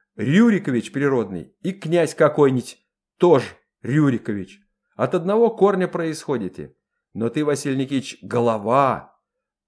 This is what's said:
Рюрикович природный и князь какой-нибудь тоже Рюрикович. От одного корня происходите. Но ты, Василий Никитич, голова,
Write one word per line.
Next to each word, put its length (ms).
Рюрикович 760
природный 680
и 120
князь 420
какой-нибудь 640
тоже 280
Рюрикович. 760
От 200
одного 340
корня 380
происходите. 880
Но 160
ты, 160
Василий 320
Никитич, 440
голова, 1000